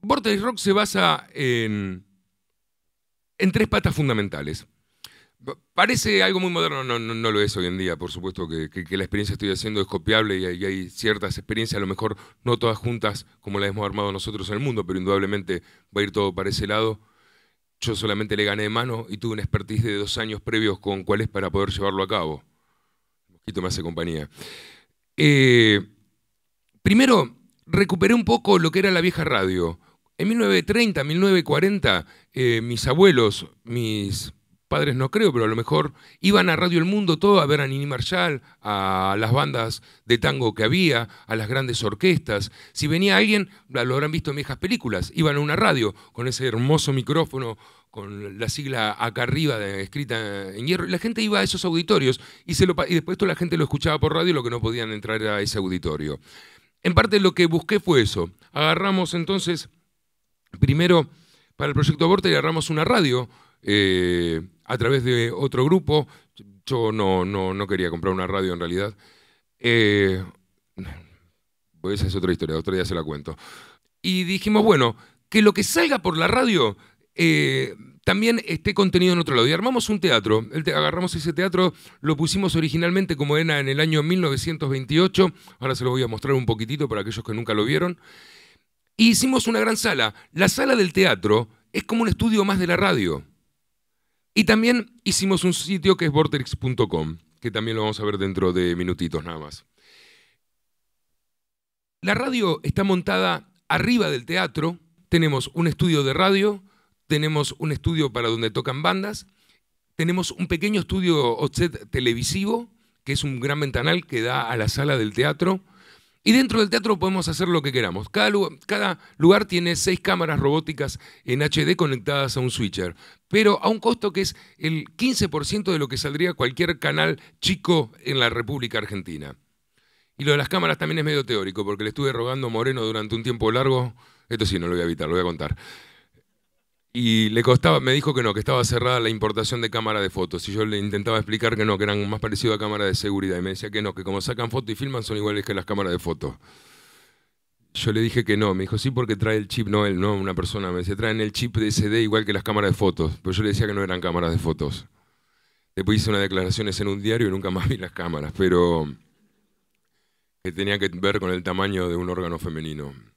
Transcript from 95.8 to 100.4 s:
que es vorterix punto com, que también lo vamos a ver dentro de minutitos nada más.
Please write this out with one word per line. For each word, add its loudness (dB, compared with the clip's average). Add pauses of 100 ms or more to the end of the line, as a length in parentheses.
que -4
es 2
vorterix 0
punto -2
com, -4 (200)
que -6
también -4
lo -2
vamos -4
a -6
ver -2
dentro 0
de 0
minutitos -4
nada -10
más. -16 (2250)